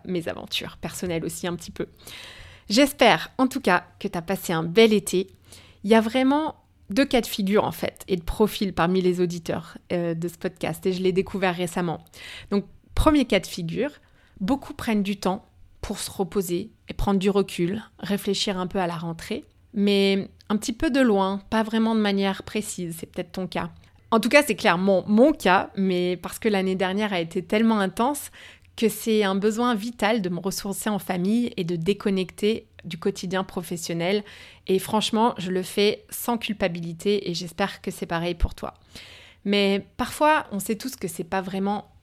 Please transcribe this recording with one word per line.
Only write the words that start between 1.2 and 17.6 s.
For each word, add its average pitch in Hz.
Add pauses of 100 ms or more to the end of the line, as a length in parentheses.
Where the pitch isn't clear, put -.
aussi 170
un 175
petit -
peu. - (840)
J'espère 226
en 262
tout 254
cas 180 (140)
que -
t'as 180
passé 185
un 160
bel 214
été. 190 (560)
Il 202
y 226
a 226
vraiment 262 (340)
deux 262
cas 226
de 220
figure 196
en -
fait -
et 196
de 170
profils 202
parmi 180
les 180
auditeurs, 170 (140)
euh, 170
de 165
ce 170
podcast -
et 190
je 180
l'ai 185
découvert 185
récemment. 175 (480)
Donc 202 (300)
premier 302
cas 202
de -
figure, 180 (480)
beaucoup 262
prennent 214
du 196
temps - (360)
pour -
se -
reposer 185 (160)
et -
prendre 196
du 190
recul, 196 (160)